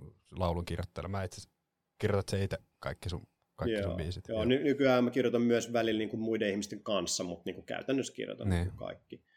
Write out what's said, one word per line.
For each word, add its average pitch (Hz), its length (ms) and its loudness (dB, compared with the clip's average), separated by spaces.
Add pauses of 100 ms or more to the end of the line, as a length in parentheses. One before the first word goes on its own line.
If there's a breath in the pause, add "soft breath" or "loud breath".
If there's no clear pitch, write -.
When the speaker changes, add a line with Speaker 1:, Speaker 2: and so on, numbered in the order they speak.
(300)
Speaker 1:
laulun 85 340 -2
kirjoittajana. 85 440 -6
Mä 98 160 -4
itse - 160 -10
asiassa, - 180 -20 (400)
kirjoitat 98 300 0
sä 98 140 -2
ite - 160 -4 (200)
kaikki - 300 -8
sun, - 180 -8 (300)
kaikki 120 260 -2
sun 92 80 -2
Speaker 2:
Joo. 90 60 -4
Speaker 1:
biisit? 85 320 -6
Speaker 2:
Joo, 113 100 -2
Speaker 1:
Joo. 110 60 0
Speaker 2:
ny-, 131 200 4
nykyään 127 400 6
mä 123 60 2
kirjoitan 120 320 4
myös 117 300 4
välillä 113 260 2
niinku 107 180 -2
muiden 110 340 0
ihmisten 101 320 -4
kanssa, 95 420 0
mut 87 200 -8
niinku 92 180 -6
käytännössä - 500 -2
kirjoitan 107 360 -6
Speaker 1:
Niin. 87 140 4
Speaker 2:
niinku 92 140 -4
kaikki, - 480 -12 (120)